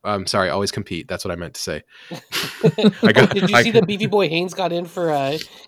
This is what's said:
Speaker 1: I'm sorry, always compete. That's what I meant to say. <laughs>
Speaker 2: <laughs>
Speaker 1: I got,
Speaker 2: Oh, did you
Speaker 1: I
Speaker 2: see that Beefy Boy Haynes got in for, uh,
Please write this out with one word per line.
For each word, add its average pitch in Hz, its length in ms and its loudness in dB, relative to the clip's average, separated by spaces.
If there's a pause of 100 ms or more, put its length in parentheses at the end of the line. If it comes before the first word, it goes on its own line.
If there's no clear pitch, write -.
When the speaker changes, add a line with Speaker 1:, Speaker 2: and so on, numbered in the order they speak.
Speaker 1:
I'm 98 200 -4
sorry, 95 240 0
always 98 220 -2
compete. 98 380 -10
That's 90 160 -8
what 92 80 -6
I - 20 -6
meant 85 200 -12
to - 60 -12
say. 76 300 -8
<laughs> - 180 -20
Speaker 2:
<laughs> - 40 -14 (880)
Speaker 1:
I - 80 4
got, - 180 6
Speaker 2:
Oh, - 40 -4
did 185 160 0
you 208 80 4
Speaker 1:
I 120 60 6
Speaker 2:
see 233 80 2
that 214 140 4
Beefy 202 220 -2
Boy 190 220 2
Haynes 170 240 -2
got 175 180 -2
in 175 140 -4
for, 170 260 -4
uh, 143 260 0 (300)